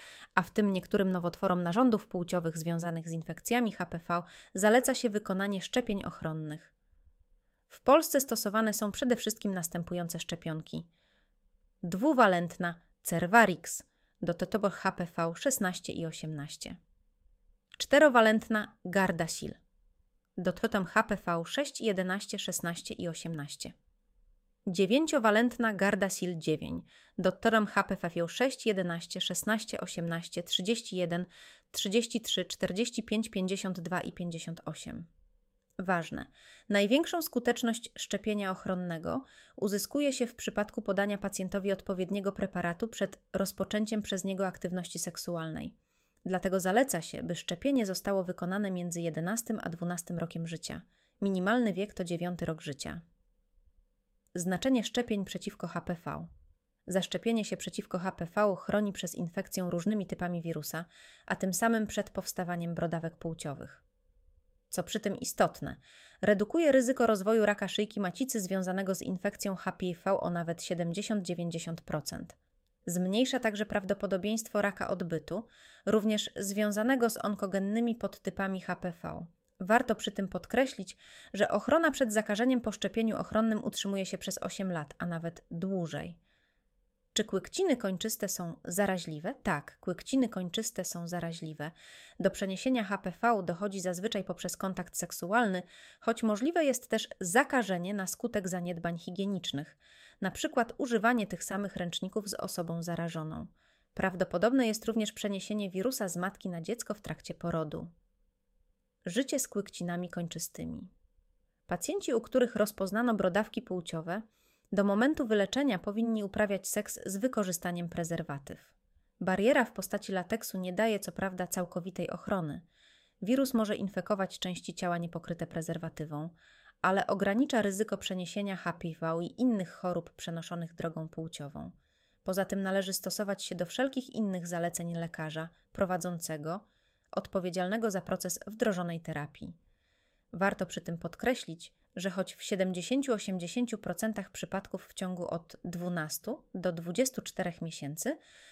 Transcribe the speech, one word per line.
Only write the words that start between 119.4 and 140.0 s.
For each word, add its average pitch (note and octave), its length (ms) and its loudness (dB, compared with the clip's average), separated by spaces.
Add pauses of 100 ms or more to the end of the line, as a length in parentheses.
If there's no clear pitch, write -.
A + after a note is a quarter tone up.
w - 80 -10
postaci - 400 -6
lateksu F#3+ 460 -2
nie F#3 140 -4
daje G#3+ 280 2
co G3 120 -10
prawda F#3 340 -4
całkowitej F3 640 -4
ochrony. F3 560 -4 (560)
Wirus C4 320 4
może A3 220 2
infekować F#3+ 600 -2
części - 360 -6
ciała F3 240 -2
niepokryte E3+ 480 -6
prezerwatywą, D#3+ 840 -6 (520)
ale F#3+ 240 4
ogranicza G#3 560 2
ryzyko G3+ 360 0
przeniesienia F#3+ 580 -6
H F3 160 -4
P E3+ 160 -8 (120)
V E3 220 -2
i - 180 -6
innych A3 320 2
chorób F3 380 -4
przenoszonych E3+ 640 -8
drogą D#3+ 340 -6
płciową. D#3+ 640 -10 (540)
Poza F#3+ 200 2
tym G3 180 -2
należy F#3+ 300 0
stosować G3 520 -4
się - 100 -6
do F3 120 -4
wszelkich C4 440 -2
innych F#3 360 -2
zaleceń E3+ 480 -2
lekarza D#3+ 540 -6 (240)
prowadzącego, F3 960 -2 (420)
odpowiedzialnego F#3+ 800 0
za F#3+ 100 -2
proces F#3 460 -4
wdrożonej F3+ 540 0
terapii. D#3 560 -8 (760)